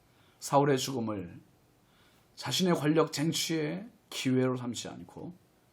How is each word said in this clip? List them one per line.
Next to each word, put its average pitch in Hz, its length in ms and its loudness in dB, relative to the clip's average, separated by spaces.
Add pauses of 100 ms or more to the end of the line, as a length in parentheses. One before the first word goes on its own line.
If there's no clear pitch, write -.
(400)
사울의 139 380 4
죽음을 110 640 -4 (960)
자신의 170 400 0
권력 151 380 2
쟁취의 160 760 -2 (200)
기회로 127 480 0
삼지 120 320 -8
않고 - 440 -14 (400)